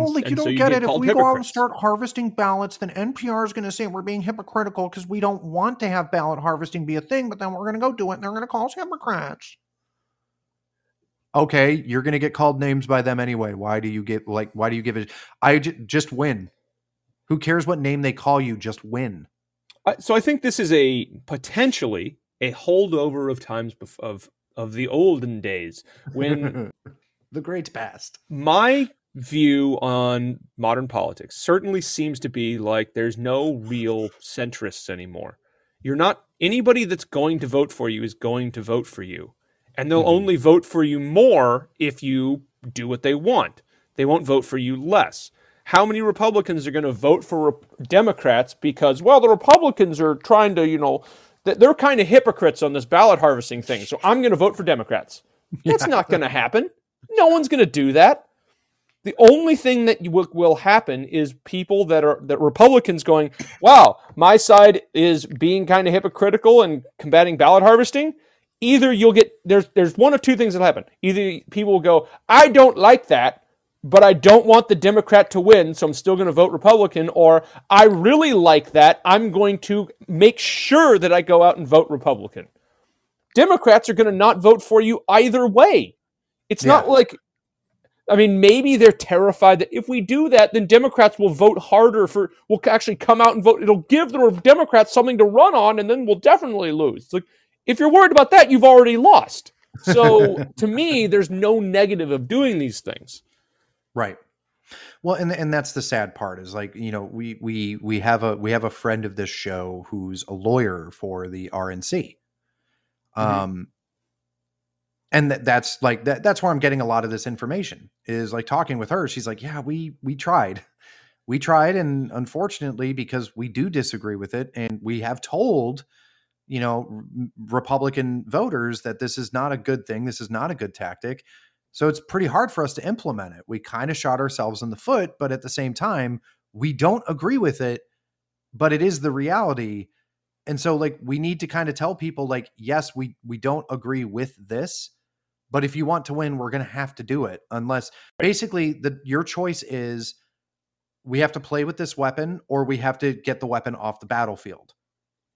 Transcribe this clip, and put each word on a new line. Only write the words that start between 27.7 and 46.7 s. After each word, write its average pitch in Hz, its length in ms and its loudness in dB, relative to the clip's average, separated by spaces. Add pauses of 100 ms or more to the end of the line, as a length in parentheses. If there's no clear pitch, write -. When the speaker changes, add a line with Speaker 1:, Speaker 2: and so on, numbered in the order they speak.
Speaker 2:
past. - 460 -18 (100)
Speaker 1:
My 202 640 -2 (240)
view 139 680 -2
on 123 600 -4 (180)
modern 120 280 -4
politics 98 500 -10
certainly 190 440 -4
seems 151 400 -8
to 135 80 -8
be, 117 300 -8
like, 110 340 -6
there's 113 240 -6
no 135 380 -4
real 113 560 -8 (100)
centrists - 720 -12
anymore. 90 480 -16 (420)
You're 139 160 -8
not, 180 280 -2 (180)
anybody 233 420 0
that's 175 220 -8
going 156 320 -4
to 135 80 -8
vote 139 260 -2
for 120 160 -8
you 110 140 -8
is 110 100 -10
going 120 400 -8
to 113 100 -14
vote 117 240 -6
for - 160 -18
you. 87 300 -18 (420)
And 147 160 -8
they'll 165 100 2
Speaker 2:
Mm-hmm. 160 100 0
Speaker 1:
only 185 260 0
vote 160 300 4
for 165 180 -2
you 143 160 -4
more 143 800 2
if 147 240 -6
you 135 400 -4 (280)
do 120 160 -14
what 123 160 -8
they 139 120 -2
want. 160 480 -4 (340)
They 135 80 -4
won't 151 220 0
vote 135 180 0
for 135 140 -10
you 127 180 -6
less. 151 540 -4 (340)
How 190 220 2
many 214 160 -6
Republicans 202 640 -4
are 147 40 -8